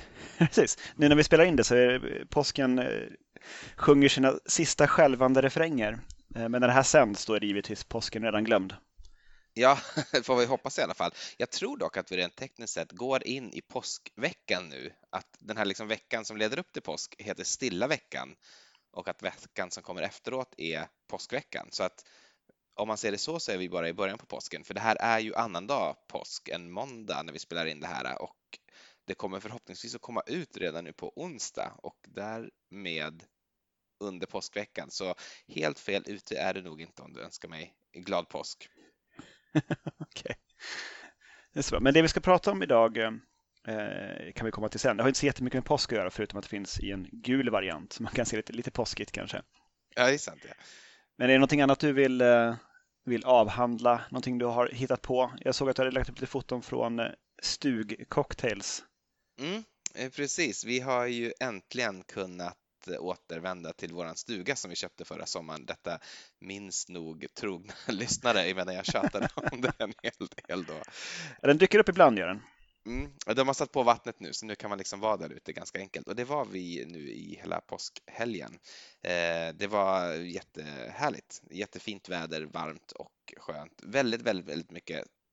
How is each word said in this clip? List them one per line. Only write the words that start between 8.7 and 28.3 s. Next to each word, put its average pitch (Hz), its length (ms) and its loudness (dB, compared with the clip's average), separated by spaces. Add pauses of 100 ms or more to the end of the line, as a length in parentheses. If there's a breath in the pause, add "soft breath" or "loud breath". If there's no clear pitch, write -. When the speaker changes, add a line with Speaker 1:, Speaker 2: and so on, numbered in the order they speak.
Speaker 2:
Ja, 127 220 8
<laughs> - 480 0
får 131 120 4
vi 120 100 4
hoppas 127 320 -2
i - 40 2
alla 85 120 -2
fall. 87 180 -2 (240 loud breath)
Jag - 140 -4
tror 269 260 -6
dock 82 200 -4
att 95 160 -6
vi 92 40 -2
rent 90 200 -2
tekniskt - 360 -12
sett 82 200 -6
går 127 340 -2
in 127 260 -6
i - 80 -10
påskveckan - 1080 -6
nu. 69 240 -12 (180)
Att - 300 -8
den 107 160 -8
här 107 80 0
liksom 101 240 -4
veckan 110 360 -4
som 110 120 -10
leder 107 220 -2
upp 180 140 -10
till - 100 -10
påsk - 360 -8
heter 101 260 -8
stilla 110 420 -2
veckan. 69 480 -6 (600 soft breath)
Och 90 140 -10
att 90 140 -8
veckan 92 480 -8
som 92 120 -12
kommer 90 200 -8
efteråt 117 560 -6
är 80 280 -4 (220)
påskveckan. - 640 -8
Så - 120 -4
att - 220 -6 (680 soft breath)
om 107 140 -2
man 107 80 0
ser 107 160 -2
det 101 60 -4
så, 160 220 -4
så 117 120 -4
är 98 40 -2
vi 92 120 -4
bara 85 200 -2
i 85 40 -2
början 98 260 -2
på - 80 -20
påsken. - 380 -10
För - 100 -10
det 101 60 -4
här 110 200 2
är 113 180 2
ju 110 160 -4
annandag 101 640 -2 (120)
påsk, - 400 -10
en 87 220 -8
måndag 104 520 -8
när 80 100 -12
vi 76 60 -12
spelar 82 280 -6
in 76 140 -8
det 78 60 -10
här. 65 360 -8
Och - 160 -14 (680 soft breath)